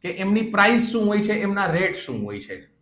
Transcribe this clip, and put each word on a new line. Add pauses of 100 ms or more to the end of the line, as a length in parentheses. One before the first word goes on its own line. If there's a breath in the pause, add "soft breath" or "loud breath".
કે
એમની
પ્રાઇસ
શું
હોય
છે,
એમના
રેટ
શું
હોય
છે. (120)